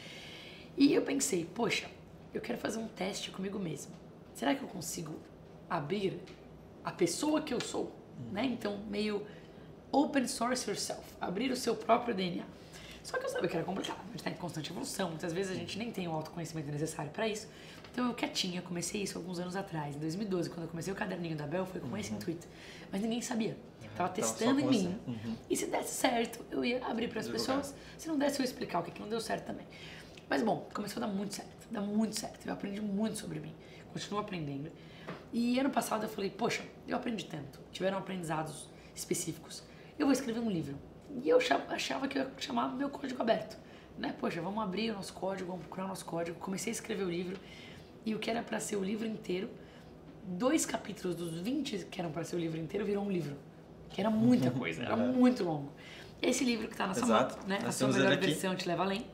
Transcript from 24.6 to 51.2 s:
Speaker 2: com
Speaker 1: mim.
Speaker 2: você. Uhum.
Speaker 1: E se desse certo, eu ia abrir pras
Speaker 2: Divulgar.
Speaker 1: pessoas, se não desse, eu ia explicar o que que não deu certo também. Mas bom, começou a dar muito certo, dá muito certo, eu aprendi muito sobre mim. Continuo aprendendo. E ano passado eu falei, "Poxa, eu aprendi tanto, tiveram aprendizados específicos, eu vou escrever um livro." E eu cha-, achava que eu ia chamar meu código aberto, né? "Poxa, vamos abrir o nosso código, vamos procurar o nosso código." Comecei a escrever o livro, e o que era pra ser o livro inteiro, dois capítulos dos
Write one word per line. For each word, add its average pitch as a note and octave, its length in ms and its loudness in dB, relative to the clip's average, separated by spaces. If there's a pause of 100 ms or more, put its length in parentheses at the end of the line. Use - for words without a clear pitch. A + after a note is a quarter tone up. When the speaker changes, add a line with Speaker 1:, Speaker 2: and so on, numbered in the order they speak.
Speaker 2:
com - 60 4
Speaker 1:
mim. F#3+ 360 4
Speaker 2:
você. - 40 -4
Uhum. A#2+ 260 -4 (140)
Speaker 1:
E - 60 4
se - 120 0
desse - 260 0
certo, A#3 580 2
eu C3+ 140 2
ia B3 200 2
abrir A3+ 220 0
pras A3+ 200 -2
Speaker 2:
Divulgar. A#3 320 2
Speaker 1:
pessoas, - 140 -4 (240)
se - 120 -6
não D#4 80 2
desse, C#4 220 4
eu C4+ 40 4
ia B3+ 60 2
explicar F#3 320 -2
o - 20 -4
que - 80 -6
que - 80 -12
não G#3 80 -8
deu A3 140 0
certo E3+ 240 -2
também. - 200 -6 (640)
Mas C4+ 140 4
bom, F3+ 300 2
começou G#3 280 -4
a A#3+ 60 0
dar G3+ 60 0
muito G3 200 -2
certo, - 380 -12
dá A3+ 80 -2
muito G#3 400 2
certo, - 260 -8
eu F#3+ 60 -2
aprendi G3 300 -4
muito G#3 360 0
sobre D#3 220 -6
mim. D#3 160 -10 (380)
Continuo G3+ 260 -2
aprendendo. D#3 500 -4 (600)
E A#3+ 260 4
ano C4+ 120 6
passado A3 340 2
eu A3 60 -2
falei, G3 200 -2
"Poxa, - 320 0 (240)
eu B3 120 0
aprendi A#3 260 -2
tanto, - 380 -8 (100)
tiveram F#3+ 260 0
aprendizados D#3+ 680 -2 (260)
específicos, - 680 -4 (340)
eu - 80 4
vou C#4 60 8
escrever A#3 300 2
um A3+ 80 2
livro." C#3+ 280 0 (460)
E D#3 60 4
eu E3 100 10
cha-, - 300 4
achava C4+ 360 0
que C#4 120 -2
eu C4+ 60 2
ia C4+ 140 -2
chamar B3 380 2
meu C#4 140 0
código B3+ 320 -4
aberto, - 360 2 (400)
né? - 220 -2
"Poxa, E3+ 220 0
vamos G3+ 200 0
abrir G#3+ 300 0
o G#3 40 -2
nosso F#3 180 -8
código, F#3+ 340 -2
vamos F3+ 140 -4
procurar F#3 240 -6
o - 20 -2
nosso F#3+ 160 -6
código." E3+ 340 -2
Comecei F#3+ 320 -2
a A#3 40 -2
escrever G3+ 320 -2
o F3+ 40 0
livro, F3 300 -2 (680)
e A3 80 2
o G#3 60 0
que - 100 -2
era A3+ 140 0
pra A3 160 -2
ser - 160 -2
o G3 80 2
livro G#3+ 240 0
inteiro, G#3 420 -2 (720)
dois A#3+ 440 4
capítulos F3+ 500 -2
dos E3 240 -4